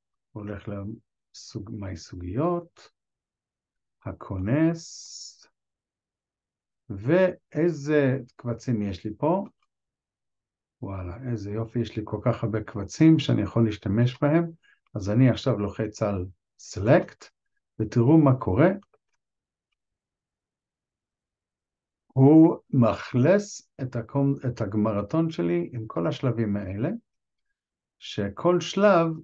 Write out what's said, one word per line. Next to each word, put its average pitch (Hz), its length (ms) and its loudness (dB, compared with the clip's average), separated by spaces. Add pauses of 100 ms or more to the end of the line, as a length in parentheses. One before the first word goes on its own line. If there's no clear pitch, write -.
(320)
הולך 104 360 -14
לסוג, 104 1040 -14
מהי 98 240 -12
סוגיות, 131 920 -8 (1120)
הכונס, 127 1200 -4 (1700)
ואיזה 147 1300 0 (180)
קבצים 117 460 -6
יש 98 220 -6
לי 107 140 -8
פה? 180 260 -2 (1400)
וואלה, 95 480 -10
איזה 101 200 -8
יופי, 113 280 -6
יש 110 180 -6
לי 107 80 -4
כל 104 200 -8
כך - 200 -2
הרבה 107 180 -4
קבצים 147 560 4
שאני 113 240 0
יכול 113 220 0
להשתמש 107 580 0
בהם, 160 220 2 (500)
אז 101 160 -6
אני 123 200 6
עכשיו 107 280 -2
לוחץ 104 440 -6
על 98 240 -2 (340)
Select, - 680 0 (520)
ותראו 120 380 4
מה 135 180 6
קורה. 127 320 2 (3500)
הוא 160 500 8 (140)
מאכלס 135 1000 2 (120)
את 127 140 -8
הקומ-, 139 520 -2
את - 120 -6
הגמרתון 107 720 -2
שלי 175 420 -2
עם 113 140 -10
כל 165 200 -4
השלבים 110 500 -2
האלה, 101 320 -4 (1120)
שכל 165 600 -2
שלב 190 460 2 (180)